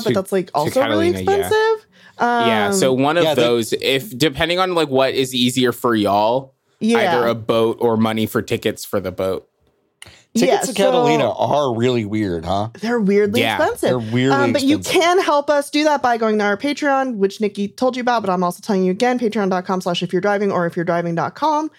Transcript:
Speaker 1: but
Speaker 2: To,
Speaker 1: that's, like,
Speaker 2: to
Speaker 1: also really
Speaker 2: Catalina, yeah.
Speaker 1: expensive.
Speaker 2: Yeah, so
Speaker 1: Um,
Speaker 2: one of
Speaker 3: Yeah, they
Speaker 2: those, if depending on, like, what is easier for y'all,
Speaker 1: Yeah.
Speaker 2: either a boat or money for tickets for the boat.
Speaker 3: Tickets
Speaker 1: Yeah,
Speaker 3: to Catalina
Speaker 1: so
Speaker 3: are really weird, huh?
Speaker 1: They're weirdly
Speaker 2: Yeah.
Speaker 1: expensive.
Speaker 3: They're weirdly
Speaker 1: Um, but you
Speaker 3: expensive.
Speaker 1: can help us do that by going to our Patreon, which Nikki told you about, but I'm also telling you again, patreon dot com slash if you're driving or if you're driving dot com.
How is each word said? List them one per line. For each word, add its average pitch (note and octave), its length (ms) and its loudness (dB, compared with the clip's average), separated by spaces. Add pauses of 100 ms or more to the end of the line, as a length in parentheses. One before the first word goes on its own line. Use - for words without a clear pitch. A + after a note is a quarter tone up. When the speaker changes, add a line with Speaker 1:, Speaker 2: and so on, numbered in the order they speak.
Speaker 1:
but A3 60 0
Speaker 2:
To, - 40 0
Speaker 1:
that's, F#3+ 160 -2
like, F#3 160 0
Speaker 2:
to - 80 -14
Speaker 1:
also D#3 300 0
really E4 260 0
Speaker 2:
Catalina, F3+ 80 -2 (140)
yeah. G4+ 60 2
Speaker 1:
expensive. G#4+ 480 0 (340)
Speaker 2:
Yeah, A#3 500 0
so D3 240 2
Speaker 1:
Um, B2+ 80 0
Speaker 2:
one D3+ 140 2
of E3+ 80 4
Speaker 3:
Yeah, D#3 100 2
they B2+ 80 4
Speaker 2:
those, A#2+ 300 2
if B2+ 440 -2
depending D#3+ 440 0
on, F#3 160 0
like, D#3 120 2
what C3 260 2
is C3 200 -2
easier B2 380 2
for A#2+ 240 0
y'all, G#2+ 580 0 (240)
Speaker 1:
Yeah. A3+ 200 0 (180)
Speaker 2:
either A#2 100 0
a A#2 80 0
boat A2+ 460 0
or A#2 160 2
money A2 300 0
for A2 140 -2
tickets G#2+ 440 -4
for G#2 160 -4
the F2+ 100 -6
boat. F#2 380 -6 (840)
Speaker 3:
Tickets A3+ 200 2
Speaker 1:
Yeah, G4 80 2
Speaker 3:
to C4+ 140 -6
Catalina G3 500 2
Speaker 1:
so G#2+ 80 0
Speaker 3:
are B2+ 440 0
really A#2+ 280 0
weird, G2+ 400 -4
huh? G2 240 -2 (120)
Speaker 1:
They're A#3 200 -2
weirdly G#3 400 2
Speaker 2:
Yeah. A3+ 160 2
Speaker 1:
expensive. F#4+ 240 -2
Speaker 3:
They're F3+ 180 0
weirdly B2 460 0
Speaker 1:
Um, C4+ 80 2
but C#4 100 0
you C#4 160 2
Speaker 3:
expensive. - 240 0
Speaker 1:
can F4+ 180 4
help D4 300 0
us C#4+ 200 0
do D4 120 0
that D4+ 200 2
by A#3+ 160 2
going A3 200 0
to G#3 60 0
our G3+ 120 0
Patreon, C4+ 600 -2
which G3 240 -2
Nikki G3+ 260 -4
told B3+ 300 -2
you B3+ 40 -4
about, A#3 220 0
but G3 80 -4
I'm F3+ 140 0
also F3 180 -4
telling F#3+ 220 0
you F#3 80 2
again, B3 260 0
patreon G#3 320 0
dot F3+ 160 -2
com F#3 140 -2
slash F3+ 240 -4
if F3 80 -6
you're F3+ 100 0
driving G3+ 300 0
or F3 140 0
if E3+ 100 -6
you're F3 80 -2
driving E3+ 320 -2
dot D#3 180 -2
com. D4+ 340 -2 (100)